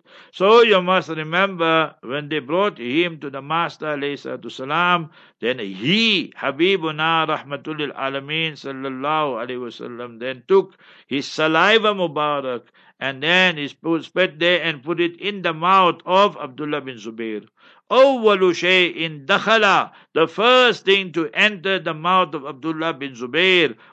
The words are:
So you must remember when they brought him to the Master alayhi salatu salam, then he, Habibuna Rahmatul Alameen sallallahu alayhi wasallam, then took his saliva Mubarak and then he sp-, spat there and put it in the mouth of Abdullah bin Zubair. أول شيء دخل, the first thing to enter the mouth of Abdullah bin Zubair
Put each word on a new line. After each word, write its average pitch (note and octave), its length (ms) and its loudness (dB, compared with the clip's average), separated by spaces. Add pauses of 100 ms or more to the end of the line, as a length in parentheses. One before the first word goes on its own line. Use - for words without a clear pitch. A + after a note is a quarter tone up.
(320)
So A3 300 6
you G#3 200 6
must F3+ 280 0
remember D#3+ 920 0
when C#3+ 280 -8
they D3 100 -2
brought E3 380 -2
him D#3 420 -2
to C#3+ 100 -10
the C3+ 120 -12
Master D#3 460 -4
alayhi C#3+ 280 -6
salatu B2+ 340 -10
salam, D#3+ 600 -2 (320)
then B2 180 -4
he, C#3+ 800 -2
Habibuna D#3+ 880 0
Rahmatul D3 640 -8
Alameen C#3 600 -6
sallallahu C3+ 840 -4
alayhi A#2+ 240 -8
wasallam, A#2+ 600 -12
then B2+ 280 -10
took F#3+ 300 2 (300)
his C3+ 200 -4
saliva G3 640 2
Mubarak D3 720 -4 (360)
and C3 220 -8
then F3 360 2
he C#3+ 100 -6
sp-, D#3+ 360 -4
spat E3 360 -2
there E3+ 240 2
and D#3 180 -4
put D#3+ 200 -4
it F3 180 -4
in G3 220 -8
the F3 120 -2
mouth F3 520 2
of F#3+ 320 2
Abdullah C#3+ 440 -6
bin C3 140 -14
Zubair. A2 500 -10 (460)
أول A#3 480 6 (160)
شيء E3 720 0
دخل, G3 640 2 (220)
the D#3+ 140 4
first A#3 580 4
thing F#3+ 260 2
to D#3 240 -2
enter F#3+ 420 0
the E3 160 -6
mouth E3+ 400 0
of C3+ 100 -8
Abdullah D#3 500 -6
bin C3+ 200 -10
Zubair D3 600 2 (180)